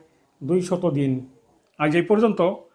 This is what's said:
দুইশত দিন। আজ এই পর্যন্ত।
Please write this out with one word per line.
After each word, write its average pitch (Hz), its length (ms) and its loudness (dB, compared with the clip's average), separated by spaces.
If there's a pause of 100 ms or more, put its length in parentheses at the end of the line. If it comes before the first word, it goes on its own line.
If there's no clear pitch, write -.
(400)
দুইশত 180 440 -2 (140)
দিন। 139 140 0 (680)
আজ 151 180 0
এই 170 140 2
পর্যন্ত। 214 300 2 (340)